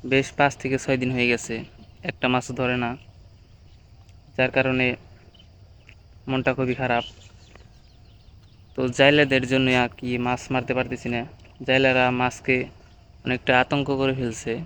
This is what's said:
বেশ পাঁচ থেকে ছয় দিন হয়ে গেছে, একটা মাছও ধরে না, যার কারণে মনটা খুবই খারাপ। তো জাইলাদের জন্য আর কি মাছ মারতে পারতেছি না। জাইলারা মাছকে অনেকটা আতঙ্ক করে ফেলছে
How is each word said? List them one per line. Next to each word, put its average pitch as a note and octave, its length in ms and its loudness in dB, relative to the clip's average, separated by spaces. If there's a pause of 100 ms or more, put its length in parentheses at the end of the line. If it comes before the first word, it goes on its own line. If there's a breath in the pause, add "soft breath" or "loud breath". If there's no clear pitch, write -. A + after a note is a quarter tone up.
বেশ C3 320 2
পাঁচ C#3+ 200 4
থেকে C3+ 220 -2
ছয় C3 200 0
দিন B2+ 140 -2
হয়ে B2 160 0
গেছে, A#2 280 -2 (480)
একটা - 240 -4
মাছও B2+ 260 0
ধরে B2 240 -2
না, A#2+ 120 -2 (1400)
যার B2+ 180 0
কারণে C3 360 0 (1400)
মনটা C3 260 0
খুবই B2+ 220 -2
খারাপ। A#2+ 300 -2 (1700)
তো C3+ 120 -4
জাইলাদের C#3 560 4
জন্য C3 220 2 (100)
আর B2 180 0
কি B2+ 220 -8
মাছ B2 240 -2 (100)
মারতে B2+ 220 -2
পারতেছি B2+ 360 -4
না। A#2+ 120 -2 (400)
জাইলারা C3 500 4
মাছকে B2+ 460 0 (680)
অনেকটা B2+ 360 -2
আতঙ্ক C#3 280 0 (100)
করে C3+ 180 0
ফেলছে A#2+ 380 -6 (120)